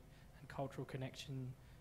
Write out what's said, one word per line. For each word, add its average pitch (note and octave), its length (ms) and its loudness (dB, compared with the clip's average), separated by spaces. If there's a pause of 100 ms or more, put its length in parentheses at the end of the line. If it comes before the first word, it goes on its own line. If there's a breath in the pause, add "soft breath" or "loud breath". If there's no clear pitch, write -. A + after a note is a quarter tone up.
(400 loud breath)
and - 80 -8
cultural C3+ 380 2
connection C3 680 2 (300 loud breath)